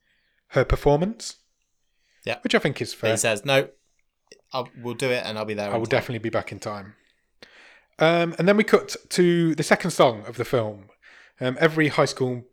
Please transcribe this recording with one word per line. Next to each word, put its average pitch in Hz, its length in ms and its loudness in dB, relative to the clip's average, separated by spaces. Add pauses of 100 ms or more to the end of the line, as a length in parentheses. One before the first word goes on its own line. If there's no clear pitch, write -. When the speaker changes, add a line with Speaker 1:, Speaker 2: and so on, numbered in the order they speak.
(500)
Speaker 1:
her 131 160 2
performance. 160 680 0 (920)
Speaker 2:
Yeah. 117 180 -6
Speaker 1:
Which 233 120 -2
I 214 40 6
think - 220 -2
is 117 120 -8
Speaker 2:
But - 60 -20
Speaker 1:
fair. 110 120 0
Speaker 2:
he 113 60 0
says, 107 280 -2
"No, 139 240 2 (840)
I'll, 131 140 -4 (120)
we'll 120 160 -8
do 127 140 -2
it 123 160 -2
and 110 120 -8
I'll 107 80 -4
be 110 80 -6
there 101 160 -4
Speaker 1:
I 101 40 -4
Speaker 2:
on 117 60 0
Speaker 1:
will 113 60 -4
Speaker 2:
time." 123 120 0
Speaker 1:
definitely 117 220 -4
be 113 100 -6
back 107 220 -4
in 101 80 -12
time. 101 340 -12 (1040)
Um, 170 400 2
and 170 80 2
then 208 100 6
we 214 60 4
cut - 320 2 (140)
to 170 460 4
the 156 80 -2
second 185 280 0
song 117 340 2
of 113 120 -16
the 120 80 -4
film. 107 400 -2 (540)
Um, 127 200 -4
every 156 280 2
High 143 180 2
School 127 460 -4